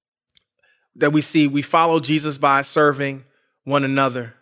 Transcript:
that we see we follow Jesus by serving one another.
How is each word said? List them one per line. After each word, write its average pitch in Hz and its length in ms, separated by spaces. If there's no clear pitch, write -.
that 147 160
we 151 80
see 147 260
we 139 140
follow 165 400
Jesus 147 360
by 139 260
serving 139 600
one 139 220
another. 131 560